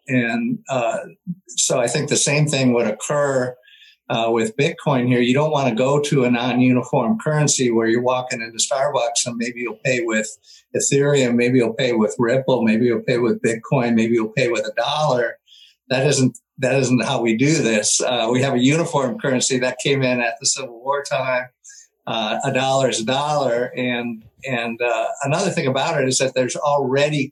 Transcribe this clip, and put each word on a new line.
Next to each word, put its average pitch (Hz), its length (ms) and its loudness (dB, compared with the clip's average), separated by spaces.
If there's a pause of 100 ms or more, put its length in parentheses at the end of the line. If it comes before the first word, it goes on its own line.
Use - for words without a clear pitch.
And, 117 580 0
uh, 120 300 -2 (500)
so - 320 -2
I 120 80 0
think 147 220 -2
the 120 80 0
same 147 280 2
thing 131 280 2
would 117 140 2
occur, 135 680 -2 (540)
uh, 117 200 0
with 113 280 0
Bitcoin 139 500 0
here. 123 140 4
You 123 120 2
don't 151 160 2
wanna 135 240 0
go 135 280 2
to 139 240 2
a 123 40 2
non-uniform 123 880 2
currency 143 520 2
where 113 160 2
you're 120 160 2
walking 127 380 -2
into 113 160 -12
Starbucks 131 680 -2
and 120 120 -8
maybe 117 240 -6
you'll 110 240 -8
pay 127 180 0
with 110 240 -2 (480)
Ethereum, 139 600 2
maybe 123 240 4
you'll 113 140 2
pay 123 200 -2
with 107 260 2
Ripple, 123 440 0
maybe 113 220 2
you'll 113 160 0
pay 123 160 0
with 113 240 0
Bitcoin, 117 540 0
maybe 113 180 2
you'll 110 140 2
pay 123 220 0
with 107 160 -2
a 107 100 -8
dollar. 127 640 0 (500)
That 131 180 0
isn't, 131 320 2 (200)
that 127 180 0
isn't 123 300 2
how 127 160 -2
we 117 160 2
do 139 160 4
this. 113 480 2
Uh, 120 280 0
we 127 120 2
have 135 140 0
a 123 40 2
uniform 139 600 2
currency 127 400 0
that 127 220 -2
came 139 220 0
in 127 160 0
at 117 200 -2
the 135 80 -4
Civil 120 360 -6
War 139 200 -2
time. 131 440 -2 (580)
Uh, 113 380 -2
a 135 80 -2
dollar 135 380 2
is 110 100 -2
a 113 60 -6
dollar. 131 720 -2
And, 120 480 -6 (200)
and, 117 360 -4
uh, 120 260 0 (160)
another 165 260 0
thing 160 180 -2
about 139 340 -2
it 131 80 0
is 127 80 0
that 131 160 -2
there's 123 240 -2
already 143 760 0